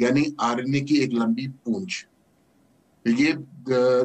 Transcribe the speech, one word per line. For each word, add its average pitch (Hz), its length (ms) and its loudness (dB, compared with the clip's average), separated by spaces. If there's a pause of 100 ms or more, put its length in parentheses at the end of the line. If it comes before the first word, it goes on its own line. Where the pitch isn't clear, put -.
यानी 139 400 2
आरएनए 123 400 -2
की 143 160 0
एक 127 160 0
लंबी 117 360 0
पूंछ। 101 580 -8 (1000)
ये, 139 260 2
अ, 127 720 0